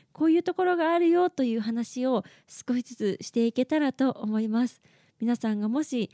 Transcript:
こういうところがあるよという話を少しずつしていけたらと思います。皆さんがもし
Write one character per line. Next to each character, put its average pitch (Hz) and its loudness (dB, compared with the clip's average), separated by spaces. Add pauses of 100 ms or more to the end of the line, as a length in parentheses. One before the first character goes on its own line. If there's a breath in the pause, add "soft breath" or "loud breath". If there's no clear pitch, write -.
(120)
こ 302 -2
う 320 6
い 330 4
う 349 0
と 359 -2
こ 370 0
ろ 359 2
が 330 2
あ 339 2
る 339 4
よ 349 4
と 269 -2
い 226 0
う 233 0
話 233 -4
を 247 0 (200 loud breath)
少 - -6
し 247 -2
ず 247 -18
つ 208 -2
し - -14
て 233 2
い 233 0
け 254 0
た 311 0
ら 277 0
と 269 0
思 214 -4
い 220 -4
ま 233 2
す。 - -16 (400 soft breath)
皆 233 0
さ 220 -2
ん 208 -4
が 214 -2
も 262 0
し 247 -4